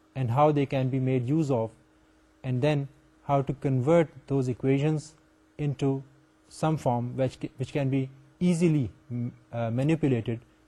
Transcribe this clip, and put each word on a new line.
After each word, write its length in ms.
and 140
how 220
they 160
can 220
be 100
made 280
use 220
of, 220
and 180
then 260
how 180
to 120
convert 560
those 200
equations 680
into 460
some 220
form 400
which 220
ca-, 180
which 160
can 160
be 180
easily, 520
mm, 200
uh, 200
manipulated 680